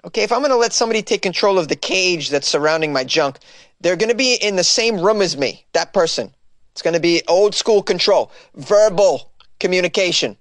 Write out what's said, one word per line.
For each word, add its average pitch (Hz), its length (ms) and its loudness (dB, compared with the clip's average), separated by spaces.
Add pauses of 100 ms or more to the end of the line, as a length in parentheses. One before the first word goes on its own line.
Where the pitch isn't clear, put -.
Okay, 208 200 -4
if 214 80 -2
I'm 233 100 0
gonna 277 140 0
let 233 180 0
somebody 226 300 -2
take 254 180 -2
control 196 380 0
of 156 80 -4
the 147 80 -2
cage 180 540 -2
that's 143 180 -2
surrounding 156 440 0
my 135 120 -2
junk, 139 340 -2 (420)
they're 175 160 0
gonna 220 200 0
be 254 180 0
in 208 220 -2
the 180 80 2
same 226 360 0
room 202 220 2
as 170 160 -2
me, 131 260 -4 (100)
that 160 200 -4
person. 160 400 -2 (380)
It's - 100 -18
gonna 165 180 0
be 170 280 0
old 202 260 2
school 208 300 0
control, 180 480 0 (240)
verbal 185 760 2 (300)
communication. 175 800 -2